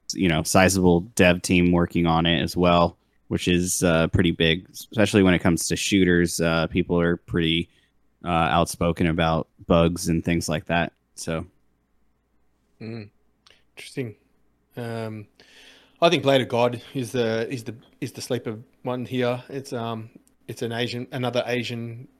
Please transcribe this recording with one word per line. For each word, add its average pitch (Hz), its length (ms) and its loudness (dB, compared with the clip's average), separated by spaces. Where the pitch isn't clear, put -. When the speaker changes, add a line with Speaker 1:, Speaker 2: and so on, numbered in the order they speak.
Speaker 1:
you 92 160 0
know, 80 140 0
sizable 90 580 4
dev 90 240 4
team 87 320 2
working 87 340 0
on 82 200 2
it 85 160 0
as - 120 -4
well, 87 440 4
which - 200 -4
is, 90 340 0
uh, 82 260 2
pretty 90 220 2
big, 87 400 0
especially 104 520 0
when 92 100 6
it 87 60 4
comes 85 300 0
to - 80 -2
shooters. 90 640 2
Uh, 82 280 0
people 87 340 -2
are 85 160 0
pretty, 85 540 -2
uh, 82 40 -12
outspoken 85 760 0
about 80 420 0
bugs 87 420 2
and 82 140 0
things 85 280 -2
like 78 160 -6
that. 82 260 -2
So, 82 320 -8
Speaker 2:
Mm. 113 280 -14
Interesting. 117 380 -10
Um, 113 500 -10
I 170 80 6
think 151 120 0
Blade 135 200 4
of 113 60 -6
God 120 340 0
is 120 200 -6
the, 113 380 -2
is 120 140 -10
the, 107 100 -12
is 123 120 -10
the - 80 -16
sleeper 117 380 -6
one 123 240 -6
here. 123 420 -2
It's, 135 240 -12
um, 117 380 -8
it's 117 140 -12
an 117 100 -6
Asian, 120 400 -4
another 127 340 -2
Asian 117 600 -8